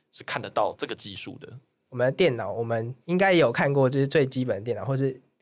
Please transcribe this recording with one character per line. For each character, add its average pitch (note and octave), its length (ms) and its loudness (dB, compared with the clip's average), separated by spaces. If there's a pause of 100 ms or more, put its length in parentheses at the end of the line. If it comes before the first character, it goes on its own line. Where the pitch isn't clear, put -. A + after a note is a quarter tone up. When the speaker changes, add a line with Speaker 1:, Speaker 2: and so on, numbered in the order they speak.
(100)
Speaker 1:
是 - 140 -10
看 - 160 -6
得 G2+ 80 -10
到 G2+ 300 0
这 - 80 -4
个 A2+ 80 -8
技 G2+ 200 -10
术 - 240 -10
的？ - 80 -18 (440)
Speaker 2:
我 B2+ 60 -14
们 B2 100 2
的 C3+ 40 2
电 D3 240 2
脑， G#2 160 -6
我 A#2 140 -4
们 A2+ 300 -4 (100)
应 F3+ 140 0
该 G3 140 6
也 F3 60 6
有 A#2+ 140 6
看 D3+ 180 0
过， C#3 180 4
就 C#3 120 2
是 C#3 80 2
最 C#3+ 160 2
基 C3 200 -2
本 A2 120 -2
的 G2+ 60 -10
电 A#2 120 -4
脑， G2+ 120 -6
或 C3+ 100 -2
是 C3+ 240 -2 (220)